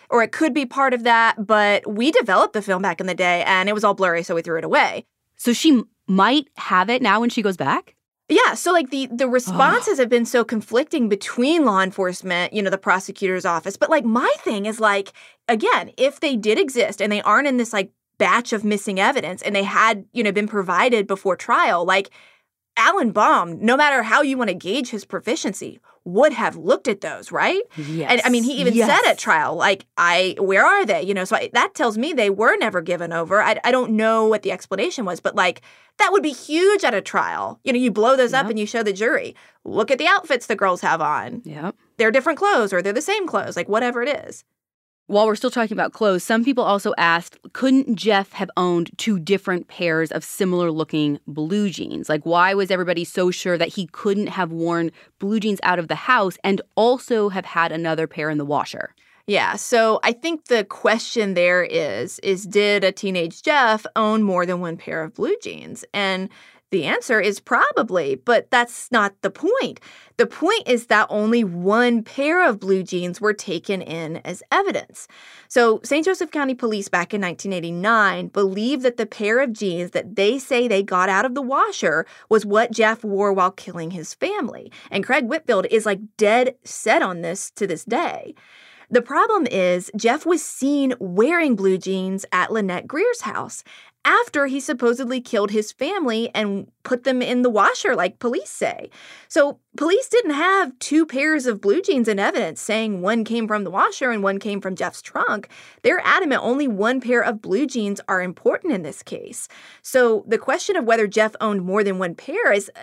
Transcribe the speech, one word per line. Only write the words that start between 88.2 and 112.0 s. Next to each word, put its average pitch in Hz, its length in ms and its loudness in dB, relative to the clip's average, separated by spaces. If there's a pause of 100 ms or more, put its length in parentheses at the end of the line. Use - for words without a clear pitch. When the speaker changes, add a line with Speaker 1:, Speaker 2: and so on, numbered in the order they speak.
Speaker 1:
The 240 140 2
problem 339 440 0
is 180 480 0
Jeff 226 300 0
was 330 180 0
seen 277 560 -2
wearing 247 560 2
blue 190 220 2
jeans 190 540 -4
at 180 200 0
Lynette 190 360 -4
Greer's 453 340 -2
house - 420 -8 (440)
after 339 380 2
he 269 140 -4
supposedly 247 600 -2
killed 208 300 -2
his 214 220 -2
family 254 640 -2
and 196 360 -4 (120)
put 247 220 -4
them 254 180 0
in 247 180 0
the 247 80 4
washer, 240 460 2
like 180 240 -2
police 262 320 -4
say. - 360 -6 (400)
So 285 300 2 (200)
police 392 300 2
didn't 415 280 2
have 349 420 0
two 311 300 2
pairs 285 400 0
of 214 120 -2
blue 240 220 2
jeans 262 260 2
in 208 120 0
evidence 214 420 -2
saying 214 400 -2
one 220 220 0
came 220 240 -4
from 208 160 -2
the 175 80 -8
washer 269 400 0
and 220 100 -2
one 196 160 0
came 202 240 -6
from 190 140 -6
Jeff's - 260 -8
trunk. 285 480 -4 (320)
They're 330 240 2
adamant 302 380 2
only 269 240 0
one 233 340 0
pair 240 220 2
of 214 180 -2
blue 196 240 0
jeans 208 420 -4
are 185 140 0
important 180 520 -2
in 185 100 -2
this - 180 -12
case. - 460 -14 (340)
So 233 460 2
the 220 100 0
question 330 380 -2
of 320 100 -2
whether 226 220 4
Jeff 214 340 0
owned 208 220 -2
more 190 200 0
than 196 140 -2
one 180 160 -4